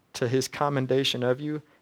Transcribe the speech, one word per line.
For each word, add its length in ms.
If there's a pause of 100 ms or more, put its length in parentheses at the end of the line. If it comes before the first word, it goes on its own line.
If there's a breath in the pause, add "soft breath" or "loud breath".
(120)
to 160
his 200
commendation 720
of 180
you, 220 (200 soft breath)